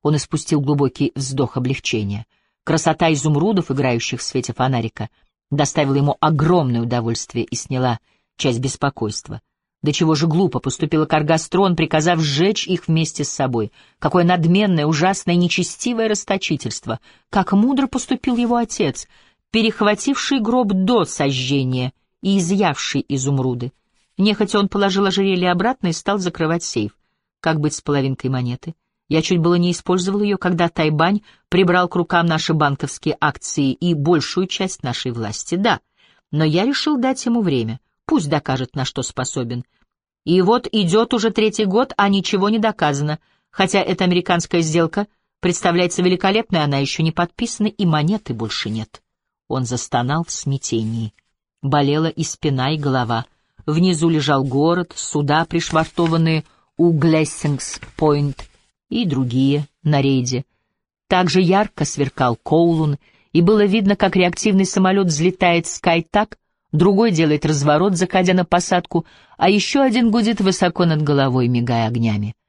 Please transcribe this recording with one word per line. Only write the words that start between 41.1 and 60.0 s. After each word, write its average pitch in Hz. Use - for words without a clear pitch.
уже 226
третий 214
год, 220
а 202
ничего 196
не 226
доказано. 151
Хотя 190
эта 185
американская 175
сделка 165
представляется 175
великолепной, 185
она 139
еще 139
не 160
подписана, 208
и 208
монеты 156
больше 110
нет. 110
Он 127
застонал 123
в -
смятении. 113
Болела 147
и 156
спина, 139
и 156
голова. 123
Внизу 165
лежал 143
город, 156
суда, 147
пришвартованные 165
у 170
Глессингс-Пойнт, 147
и 226
другие 135
на 147